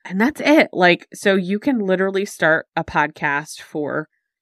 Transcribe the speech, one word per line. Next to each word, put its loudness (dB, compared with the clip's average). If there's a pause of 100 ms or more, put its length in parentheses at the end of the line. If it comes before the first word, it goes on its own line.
And -4
that's -2
it. 4
Like, 2
so 0
you -2
can 0
literally 0
start 0 (100)
a -4
podcast -4
for, -6 (340)